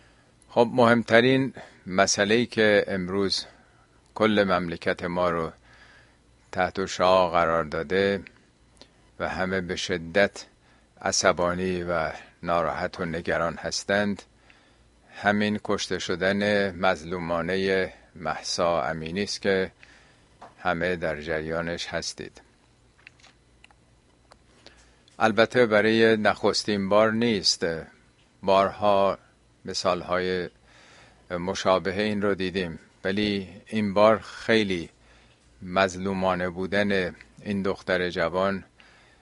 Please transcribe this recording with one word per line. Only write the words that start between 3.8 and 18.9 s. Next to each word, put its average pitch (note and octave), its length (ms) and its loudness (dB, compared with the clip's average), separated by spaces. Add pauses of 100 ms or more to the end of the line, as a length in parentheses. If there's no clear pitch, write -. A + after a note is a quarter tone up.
کل G#2 320 4
مملکت F2+ 560 -2
ما F2 260 -2
رو E2 220 -2 (1000)
تحت F#2 340 -2
شعاع F2+ 460 4
قرار E2 320 2
داده F2+ 580 0 (1000)
و E2 100 -4
همه F#2 320 -2
به F2 140 -6
شدت F2+ 720 -2 (560)
عصبانی F2+ 800 0
و E2 280 -2 (320)
ناراحت E2+ 560 -2
و F2+ 60 -4
نگران E2 500 -4
هستند، G2+ 680 -4 (920)
همین G#2 480 0
کشته F#2+ 360 -4
شدن G2 760 0
مظلومانه F2+ 1160 -2 (220)
مهسا E2+ 680 -2
امینی D#2+ 400 -6